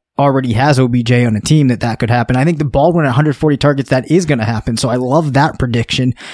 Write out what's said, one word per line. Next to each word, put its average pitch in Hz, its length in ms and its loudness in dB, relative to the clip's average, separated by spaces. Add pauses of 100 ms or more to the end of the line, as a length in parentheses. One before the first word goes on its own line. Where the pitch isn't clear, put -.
(200)
already 135 320 0
has 131 280 2
O 131 80 2
B 120 160 0
J 120 220 2
on 107 100 0
a 101 40 -2
team 151 280 2
that 120 100 0
that 120 220 -4
could 113 100 -2
happen. 120 240 0
I 127 100 0
think 165 140 0
the 151 60 -2
Baldwin 151 400 0
at 135 60 0
a - 20 -2
hundred 147 240 2
forty 151 200 0
targets, 139 340 0
that - 200 -2
is 170 160 2
gonna 131 180 -2
happen. 113 320 -4
So 127 120 -2
I 123 80 -2
love 131 380 0
that 139 260 0
prediction. 123 520 -2 (220)